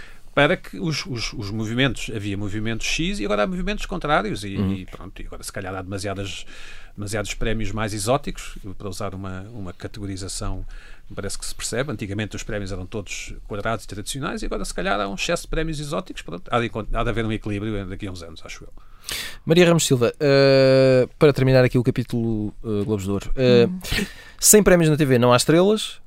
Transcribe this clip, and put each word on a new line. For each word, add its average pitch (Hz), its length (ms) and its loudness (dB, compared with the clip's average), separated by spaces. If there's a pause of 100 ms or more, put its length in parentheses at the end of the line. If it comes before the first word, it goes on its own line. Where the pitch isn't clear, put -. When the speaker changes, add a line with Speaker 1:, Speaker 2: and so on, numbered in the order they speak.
(360)
Speaker 1:
para 151 200 4
que - 240 -12
os, 160 280 -4
os, 117 260 -6
os 101 160 -8
movimentos, 113 640 -2
havia 101 220 -4
movimentos 107 480 -4
X 190 340 -2
e 208 60 -4
agora 202 180 0
há 202 40 0
movimentos 185 400 -4
contrários 160 560 -2
e, 101 140 -6
Speaker 2:
Uhum. 95 160 0
Speaker 1:
e 92 120 -6
pronto, - 340 -14
e - 60 -10
agora - 160 -12
se - 100 -12
calhar 95 220 -8
há 95 80 -8
demasiadas, 98 640 -6 (500)
demasiados 104 380 -6
prémios 110 380 0
mais 107 220 -4
exóticos, 120 640 -2 (200)
para 101 120 -8
usar 95 260 -8
uma, 95 380 -8
uma 104 200 -10
categorização, 95 920 -6 (440)
me 101 60 -10
parece 98 240 -6
que - 60 -10
se - 100 -6
percebe. 139 360 -4
Antigamente 104 440 -6
os - 80 -8
prémios 104 280 -6
eram 92 140 -8
todos - 480 -10 (140)
quadrados 110 380 -4
e - 20 -14
tradicionais 139 540 -6
e - 40 -6
agora 196 200 -4
se - 80 -8
calhar 196 260 -2
há 196 80 -2
um 196 80 -6
excesso - 280 -2
de - 40 -16
prémios 160 320 -2
exóticos, 151 420 -6
pronto, - 300 -10
há 120 80 4
de 120 80 0
encont-, 104 260 -4
há 113 100 0
de 117 60 0
haver 113 160 0
um 110 60 -2
equilíbrio 104 560 -4
daqui 98 180 -8
a 95 60 -6
uns 90 100 -10
anos, 82 220 -14
acho - 220 -14
eu. - 80 -16 (720)
Speaker 2:
Maria 175 220 6
Ramos 170 180 6
Silva, 120 340 4
eh, 135 880 6 (100)
para 151 140 8
terminar 131 320 6
aqui 127 140 4
o 120 60 2
capítulo, 113 720 -2 (100)
eh, 104 200 -2
Globos 101 200 0
de 98 80 -2
Ouro, 98 240 -2
eh, 104 340 8
Speaker 3:
Hum. 131 100 -6 (600)
Speaker 2:
sem 214 240 8
prémios 175 260 6
na 147 80 4
T 147 80 4
V 131 140 6
não 123 120 6
há 123 60 8
estrelas 185 680 4